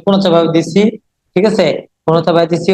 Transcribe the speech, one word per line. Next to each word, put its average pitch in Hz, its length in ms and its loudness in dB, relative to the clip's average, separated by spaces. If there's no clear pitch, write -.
কোণাতে 196 280 2
ভাবে 165 220 2
দিচ্ছি, 165 260 0
ঠিক 180 180 0
আছে? 190 140 0
কোণাতে 165 300 0
ভাবে 170 160 0
দিচ্ছি 170 220 -2